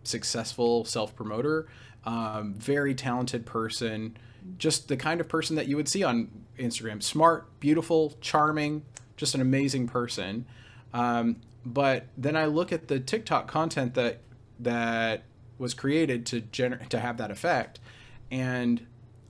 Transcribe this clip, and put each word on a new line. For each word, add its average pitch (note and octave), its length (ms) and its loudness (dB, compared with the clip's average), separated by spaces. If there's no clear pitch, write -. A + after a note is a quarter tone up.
successful A#2 800 0
self-promoter, A#2 800 -2
um, A2 480 -4
very C#3 400 0
talented B2 500 -2
person, A2 720 -4
just - 320 0
the C#3 80 0
kind D#3 240 0
of E3 80 -4
person D#3+ 280 0
that D3 120 0
you C#3+ 80 0
would D3 100 0
see G3 160 0
on A#2 280 2
Instagram. A2+ 440 -4
Smart, - 580 4
beautiful, D#3 640 4
charming, D3+ 640 2
just C#3+ 160 -2
an C3+ 80 2
amazing C3 440 2
person. A#2 600 -4
Um, A#2+ 480 2
but C3 400 2
then C#3+ 180 0
I D#3 120 4
look D#3+ 260 2
at D#3+ 160 -4
the C3+ 120 0
TikTok D#3+ 480 0
content D#3 480 0
that, A#2+ 240 2
that A#2 640 0
was B2 160 -4
created C#3 500 2
to A#2+ 160 -4
gener-, B2 480 -4
to B2 100 0
have A#2 200 -4
that G#2+ 120 -6
effect, C3+ 500 -2
and B2+ 560 0